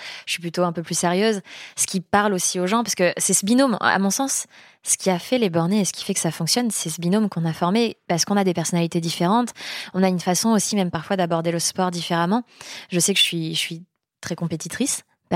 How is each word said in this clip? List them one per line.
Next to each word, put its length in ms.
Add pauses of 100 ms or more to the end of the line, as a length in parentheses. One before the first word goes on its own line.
(260)
Je 80
suis 80
plutôt 220
un 100
peu 100
plus 140
sérieuse. 420 (380)
Ce 100
qui 140
parle 320
aussi 260
aux 80
gens, 160
parce 100
que 220
c'est 180
ce 120
binôme, 340
à 200
mon 100
sens, 380 (360)
ce 140
qui 120
a 80
fait 200
Les 120
Bornés 300
et 60
ce 80
qui 100
fait 100
que 60
ça 100
fonctionne, 420
c'est 180
ce 100
binôme 300
qu'on 160
a 80
formé, 420 (140)
parce 160
qu'on 100
a 80
des 100
personnalités 460
différentes. 540 (400)
On 100
a 60
une 100
façon 300
aussi, 260
même 160
parfois, 240
d'aborder 380
le 60
sport 300
différemment. 540 (460)
Je 100
sais 140
que 80
je 20
suis, 320
je 40
suis 240 (360)
très 160
compétitrice, 680 (300)